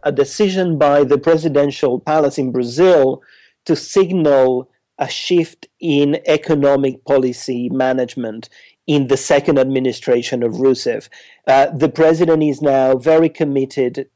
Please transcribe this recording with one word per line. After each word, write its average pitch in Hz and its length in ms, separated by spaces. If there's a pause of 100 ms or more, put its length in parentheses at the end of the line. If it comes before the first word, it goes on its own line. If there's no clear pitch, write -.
a 147 100
decision 180 680
by 143 260
the 135 140
presidential 143 800
palace 151 400
in 131 140
Brazil 131 680 (420)
to 165 100
signal 143 920 (300)
a 135 100
shift - 600 (120)
in 147 460
economic 139 800
policy 127 680
management 127 800 (380)
in 143 200
the 131 100
second 143 420
administration 131 840
of 117 120
Rousseff. 123 540 (380)
Uh, 135 240
the 151 180
president 160 540
is 147 180
now 135 360
very 160 320
committed 135 880